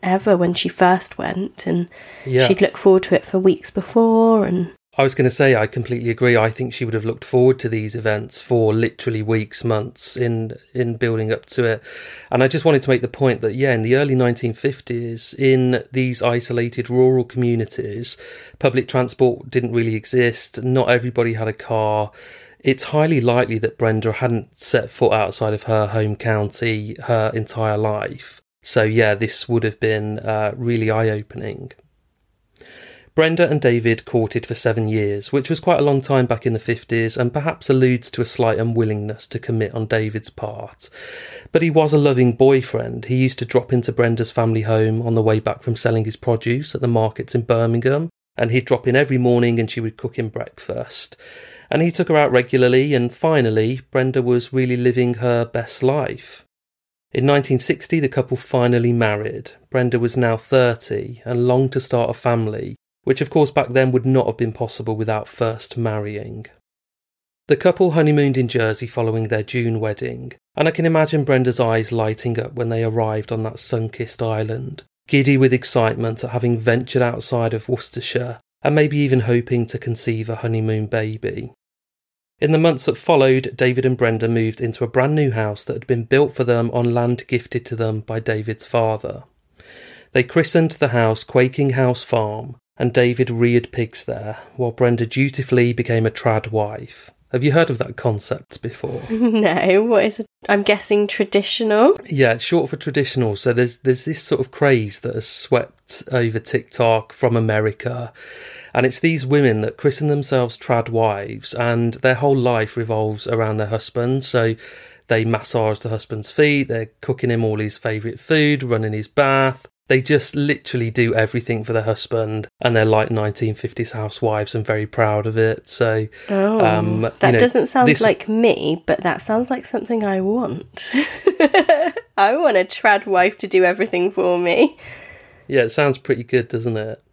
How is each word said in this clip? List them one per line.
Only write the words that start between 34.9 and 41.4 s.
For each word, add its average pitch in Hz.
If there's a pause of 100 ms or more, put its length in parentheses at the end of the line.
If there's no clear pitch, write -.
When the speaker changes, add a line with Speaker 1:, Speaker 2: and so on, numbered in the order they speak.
Speaker 2:
which 139
was 160
quite 170
a -
long 143
time 131
back 117
in 113
the 110
fifties, 113
and 123
perhaps 156
alludes 127
to 123
a -
slight 113
unwillingness 110
to -
commit 110
on 113
David's 110
part. 107 (600)